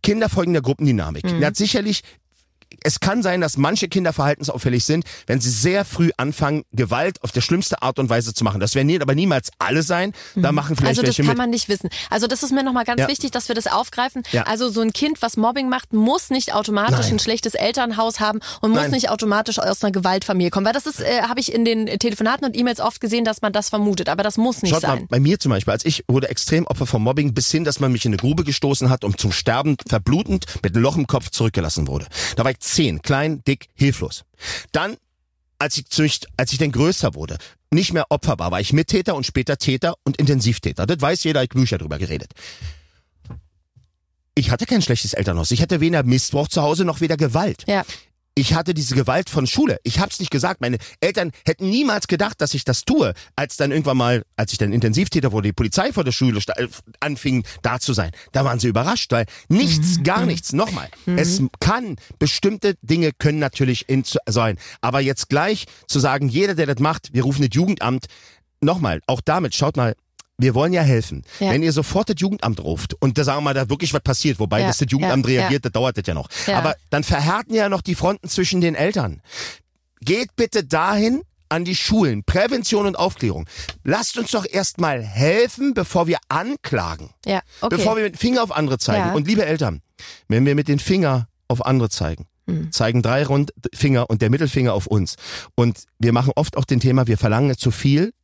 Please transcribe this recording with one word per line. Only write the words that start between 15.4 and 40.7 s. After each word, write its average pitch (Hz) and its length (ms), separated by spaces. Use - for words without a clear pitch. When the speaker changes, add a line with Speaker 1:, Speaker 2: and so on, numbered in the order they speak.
Speaker 2:
macht, 254 240
muss 226 380
nicht 254 240
automatisch 208 460
Speaker 1:
Nein. 107 120
Speaker 2:
ein 107 60
schlechtes 226 360
Elternhaus 226 680
haben 214 200
und 220 80
muss 226 100
Speaker 1:
Nein. 147 120
Speaker 2:
nicht - 180
automatisch 214 480
aus 190 260
einer 202 80
Gewaltfamilie 185 580
kommen. 196 160
Weil 226 60
das 277 140
ist, 285 140
äh, 240 220
habe 240 180
ich - 120
in 226 140
den 226 200
Telefonaten 240 480
und 220 100
E-Mails 240 240
oft - 220
gesehen, 226 240
dass 220 160
man 208 100
das 208 160
vermutet. 208 400
Aber 170 140
das 208 160
muss 240 240
nicht 180 100
Speaker 1:
Schaut 160 100
mal, 135 140
Speaker 2:
sein. - 120
Speaker 1:
bei 123 120
mir 160 180
zum 139 120
Beispiel, 98 220
als 110 120
ich 156 240
wurde 131 220
extrem 160 360
Opfer 127 200
von 110 160
Mobbing, 135 320
bis - 160
hin, 160 140
dass 147 160
man 135 120
mich 120 140
in 113 40
eine 101 60
Grube 151 280
gestoßen 139 440
hat 131 160
und 101 160
zum 98 100
Sterben 131 460
verblutend 113 600
mit 92 120
einem 113 80
Loch 139 140
im 147 100
Kopf - 220
zurückgelassen 82 580
wurde. 69 200
Da 117 100
war 135 60
ich - 120
zehn, 101 400
klein, 143 440
dick, 139 280
hilflos. - 500
Dann, 190 240
als - 180
ich 139 140
zücht-, - 360
als 127 160
ich 131 60
dann 147 140
größer 120 420
wurde, 78 220
nicht 175 220
mehr 160 180
Opfer 143 280
war, 85 120
war 90 100
ich 104 120
Mittäter 180 420
und 135 120
später 131 320
Täter 143 360
und - 140
Intensivtäter. 120 680